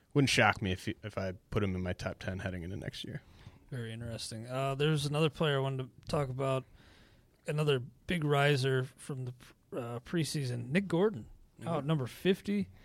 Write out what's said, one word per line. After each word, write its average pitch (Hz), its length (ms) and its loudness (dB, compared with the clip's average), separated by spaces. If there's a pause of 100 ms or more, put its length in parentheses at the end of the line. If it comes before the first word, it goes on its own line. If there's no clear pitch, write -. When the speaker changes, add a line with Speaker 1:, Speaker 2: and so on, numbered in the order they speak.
(140)
Speaker 1:
wouldn't 139 160 6
shock 107 320 6
me 95 120 2
if, - 140 -6
if - 300 -8
I 95 160 -4 (180)
put 110 120 0
him 95 120 0
in 90 80 -2
my 90 100 -2
top - 260 -6
ten 95 200 -6
heading 90 240 -6
into 92 120 -8
next - 300 -8
year. - 160 -10 (500)
Speaker 2:
Very 117 220 -8
interesting. 113 540 -10
Uh, 135 280 -2
there's 147 300 4
another 147 240 2
player 147 280 2
I 135 40 2
wanted 135 220 -2
to 123 60 -12 (200)
talk 147 200 0
about, 131 360 0 (840)
another 147 340 2 (260)
big 175 180 0
riser 139 640 4 (100)
from 127 280 -8
the, - 540 -12
uh, 117 200 -6
preseason, 127 720 -2
Nick 190 160 2
Gordon, 170 380 2 (340)
Speaker 3:
Mm-hmm. 170 100 -6
Speaker 2:
out 151 160 -2
number 143 220 2
fifty. 196 600 0 (180)